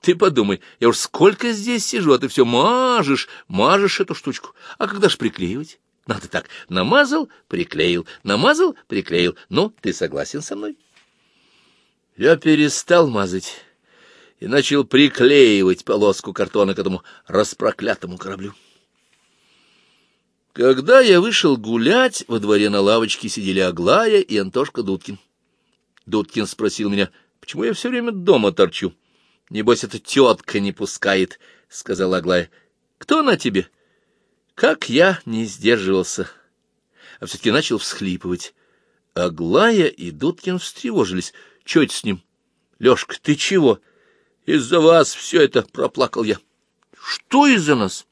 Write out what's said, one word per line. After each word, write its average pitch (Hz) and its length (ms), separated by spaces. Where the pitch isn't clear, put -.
Ты 180 160
подумай, 120 440
я 117 80
уж 117 100
сколько 208 540
здесь 220 340
сижу, 185 260
а 127 60
ты 139 80
всё 127 180
мажешь, 180 840
мажешь 180 540
эту 180 160
штучку. - 360
А 196 100
когда 196 200
ж - 80
приклеивать? 110 640
Надо 104 220
так, - 200
намазал, 247 600
приклеил, 87 580
намазал, 262 500
приклеил. 87 480
Ну, 180 320
ты 98 120
согласен 90 500
со 190 140
мной?" 214 200
Я 160 200
перестал 151 720
мазать 95 520
и - 60
начал 139 380
приклеивать 123 1000
полоску 101 480
картона 98 420
к - 40
этому 92 240
распроклятому 101 920
кораблю. 95 360
Когда 135 480
я 202 200
вышел 190 360
гулять, 117 720
во 113 100
дворе 104 300
на 101 120
лавочке 110 480
сидели 95 320
Аглая 110 600
и - 160
Антошка 117 460
Дудкин. 95 360
Дудкин 117 420
спросил 104 440
меня, 101 200
почему 170 240
я 233 80
всё - 160
время 240 220
дома 180 420
торчу. 90 400
"Небось, 107 360
эта 110 140
тётка 117 640
не 101 120
пускает", — 95 680
сказала 92 500
Аглая. 87 320
"Кто 320 220
она 262 160
тебе?" 127 320
Как - 340
я 165 360
не 113 200
сдерживался, 95 840
а 98 60
всё-таки - 240
начал 120 280
всхлипывать. 90 760
Аглая 92 720
и 87 240
Дудкин 170 480
встревожились. 117 760
"Чё - 180
это 117 120
с - 100
ним?" 98 180
"Лёшка, 120 420
ты 147 160
чего?" 143 440
"Из-за 151 360
вас 160 340
всё - 260
это", — 135 220
проплакал 127 520
я. 107 140
"Что - 460
из-за 170 300
нас?" 101 360